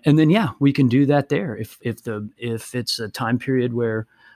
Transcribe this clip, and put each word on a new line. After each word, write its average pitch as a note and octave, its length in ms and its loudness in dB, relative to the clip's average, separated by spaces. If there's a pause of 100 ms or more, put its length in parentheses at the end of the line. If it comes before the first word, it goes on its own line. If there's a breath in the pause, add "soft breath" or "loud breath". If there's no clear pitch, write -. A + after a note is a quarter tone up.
and D3+ 120 6
then, D#3 120 6
yeah, F#3+ 280 2
we C#3 140 4
can C3+ 160 4
do C3+ 180 4
that C#3+ 220 2
there C#3 260 -4
if, G#2+ 280 -10
if A2+ 220 -6
the, G#2+ 240 -8 (100)
if A#2 360 -8
it's B2 240 -6
a A2 120 -8
time B2 280 -2
period B2+ 360 -2
where A2+ 320 -2 (300 soft breath)